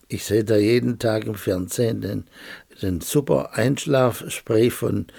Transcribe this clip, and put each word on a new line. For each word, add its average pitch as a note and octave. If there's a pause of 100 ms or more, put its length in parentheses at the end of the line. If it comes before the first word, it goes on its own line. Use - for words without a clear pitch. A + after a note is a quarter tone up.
Ich -
sehe A2
da A2
jeden A#2
Tag A2
im G#2+
Fernsehen G#2
den, G2+ (580)
den F#2
super -
Einschlafspray A#2+
von G#2 (120)